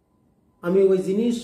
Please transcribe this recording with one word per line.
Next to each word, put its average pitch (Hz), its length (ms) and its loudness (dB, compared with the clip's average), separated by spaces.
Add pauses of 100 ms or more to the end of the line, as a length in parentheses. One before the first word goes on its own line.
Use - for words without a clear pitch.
(680)
আমি 190 120 2 (120)
ওই 185 160 2
জিনিস 226 360 -2